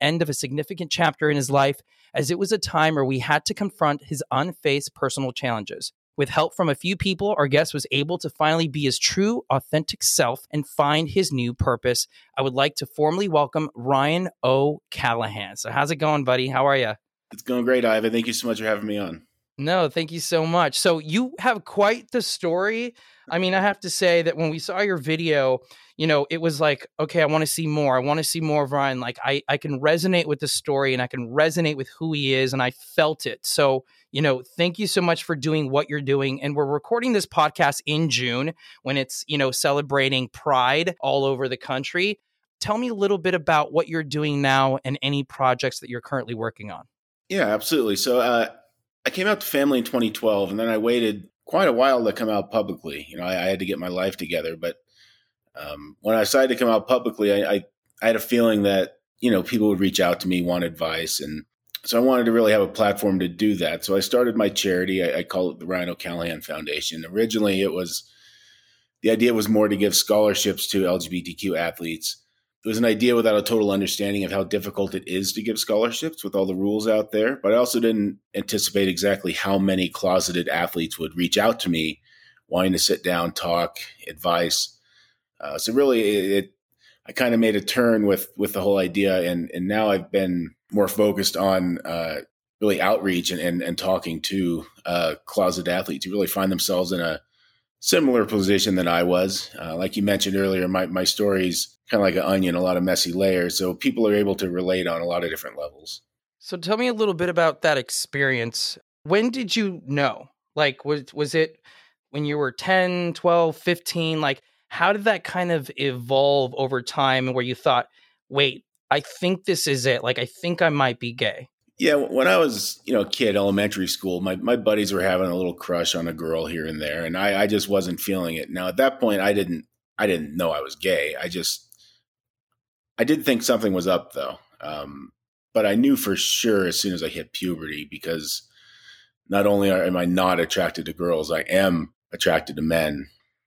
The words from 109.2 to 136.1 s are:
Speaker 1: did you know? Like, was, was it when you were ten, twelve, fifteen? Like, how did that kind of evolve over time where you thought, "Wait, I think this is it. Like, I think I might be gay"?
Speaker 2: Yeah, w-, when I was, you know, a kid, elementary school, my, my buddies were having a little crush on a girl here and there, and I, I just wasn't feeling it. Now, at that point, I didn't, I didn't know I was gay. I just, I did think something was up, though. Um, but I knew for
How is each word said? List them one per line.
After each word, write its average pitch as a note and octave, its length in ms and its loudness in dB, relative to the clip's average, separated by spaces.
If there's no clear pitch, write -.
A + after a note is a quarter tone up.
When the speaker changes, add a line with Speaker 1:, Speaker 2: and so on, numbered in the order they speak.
Speaker 1:
did A#3+ 260 -4
you F#3+ 300 -2
know? C#3 420 -2
Like, C#3+ 300 0
was, C#3+ 280 -4
was D3 220 -4
it D#3+ 220 0
when D3 140 -4
you D3 140 -2
were C3 140 0
ten, F3+ 600 0
twelve, E3+ 420 2
fifteen? D#3+ 640 -2
Like, C#3 200 0
how F3+ 240 2
did G#3 120 -2
that G3+ 200 2
kind F3+ 260 -2
of D3+ 180 -2
evolve C3+ 800 2
over C3 240 -2
time C3 520 0
where B2 120 0
you B2 120 -4
thought, B2 320 2
"Wait, C#3 360 0
I C#3+ 120 2
think F#3 440 -4
this F3 220 0
is C3+ 180 0
it. B2+ 200 2
Like, B2 160 -2
I B2 60 -6
think F3 360 -4
I E3 60 6
might C3+ 320 0
be A#2+ 120 -8
gay"? A#2 360 -4
Speaker 2:
Yeah, D3+ 180 4
w-, C#3+ 200 0
when C3 140 4
I F#3 80 4
was, B2+ 480 -2
you - 80 -4
know, A2 80 4
a G2 80 0
kid, G#2+ 260 0
elementary G2 540 0
school, F2+ 320 -4
my, F#2 160 -2
my A2 180 0
buddies G#2 380 0
were F#2 100 0
having F#2 260 2
a F2 60 -2
little F2+ 200 -2
crush E2+ 420 -4
on E2+ 100 -6
a E2 60 -6
girl D#2+ 340 -4
here D#2+ 200 -6
and D#2 140 -8
there, D2+ 240 -6
and E2+ 140 -6
I, G2+ 240 2
I G#2 60 4
just G2+ 200 0
wasn't F2+ 300 0
feeling F2 380 -4
it. - 120 -8
Now, F2+ 200 -6
at F2+ 80 -6
that C3 240 2
point, G#2 220 2
I G#2 100 4
didn't, F2 340 -2
I G#2+ 80 2
didn't D#2+ 300 -2
know E2+ 160 0
I D2 80 -4
was C2+ 160 -10
gay. D#2 440 -2
I F2 60 -6
just, F2 400 -6
I A#2 60 2
did C#3+ 200 2
think A#2+ 180 2
something A2 300 2
was F2+ 140 0
up, F2 260 0
though. C2+ 260 -8
Um, C#2+ 520 -12
but A2 100 4
I G2+ 100 4
knew C3+ 220 4
for G2+ 200 0